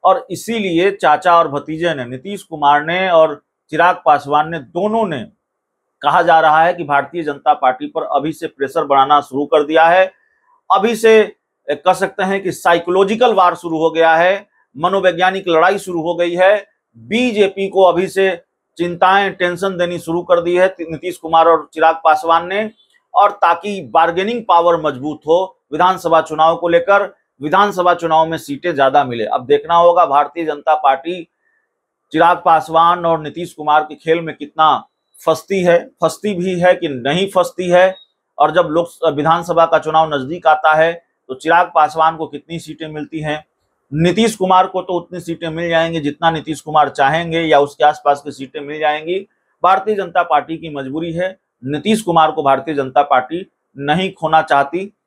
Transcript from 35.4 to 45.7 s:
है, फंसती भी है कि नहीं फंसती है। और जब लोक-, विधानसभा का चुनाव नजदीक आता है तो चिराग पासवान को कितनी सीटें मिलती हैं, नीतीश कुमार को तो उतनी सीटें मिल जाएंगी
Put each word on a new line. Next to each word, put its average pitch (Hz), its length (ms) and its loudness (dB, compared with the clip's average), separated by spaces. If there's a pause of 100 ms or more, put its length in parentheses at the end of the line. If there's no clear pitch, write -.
है, 170 240 2
फंसती 185 460 -4
भी 180 260 -4
है 180 140 4
कि 170 160 -4
नहीं 139 380 -2
फंसती 180 420 -2
है। 185 260 4 (420)
और 151 140 2
जब 170 100 2
लोक-, 160 520 -2
विधानसभा 165 520 2
का 160 140 2
चुनाव 156 360 0
नजदीक 147 320 -4
आता 156 260 2
है 165 320 0 (220)
तो 131 60 -10
चिराग 165 420 0
पासवान 160 420 2
को 156 100 -8
कितनी 160 320 -12
सीटें 156 280 -14
मिलती 151 320 -10
हैं, 151 260 -8 (480)
नीतीश 180 420 0
कुमार 185 320 2
को 185 140 -6
तो 180 120 -6
उतनी 175 260 -6
सीटें 165 300 -10
मिल 165 200 -6
जाएंगी 165 300 0